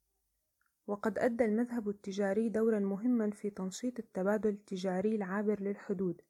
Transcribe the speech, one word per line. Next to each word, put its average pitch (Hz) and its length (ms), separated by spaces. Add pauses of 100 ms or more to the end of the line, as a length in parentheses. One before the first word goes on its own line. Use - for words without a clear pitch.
(880)
وقد 208 320
أدى 240 260
المذهب 226 440
التجاري 202 600
دورًا 220 300
مهمًا 208 500
في 208 200
تنشيط 202 500
التبادل 208 500
التجاري 196 680
العابر 202 460
للحدود، 190 680